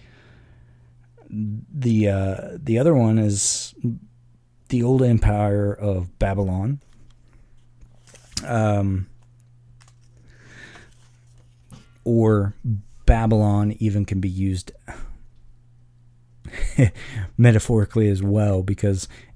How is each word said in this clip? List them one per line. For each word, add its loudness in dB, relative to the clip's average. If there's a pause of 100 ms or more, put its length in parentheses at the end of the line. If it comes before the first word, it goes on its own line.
(1300)
The, -2
uh, -4
the 0
other 4
one 4
is -2 (920)
the -2
old 2
empire 2
of -6
Babylon. -2 (1600)
Um, 0 (3000)
or 2 (500)
Babylon 4
even -2
can -4
be -4
used -4 (2000)
<laughs> 4 (460)
metaphorically 4
as 0
well, 0
because -2 (280)